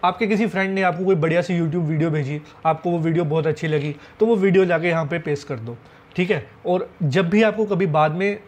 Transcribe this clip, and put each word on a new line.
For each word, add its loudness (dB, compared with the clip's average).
आपके 0
किसी 2
फ्रेंड -2
ने 0
आपको 0
कोई 4
बढ़िया 2
सी -2
YouTube -2
वीडियो 0
भेजी, -4
आपको 0
वो 0
वीडियो 0
बहुत -2
अच्छी -4
लगी, -2
तो 4
वो 4
वीडियो 4
जाके 0
यहाँ 0
पे -4
पेस्ट -6
कर -8
दो, -12
ठीक 0
है। -2
और 0
जब 2
भी 4
आपको 2
कभी 0
बाद 2
में -4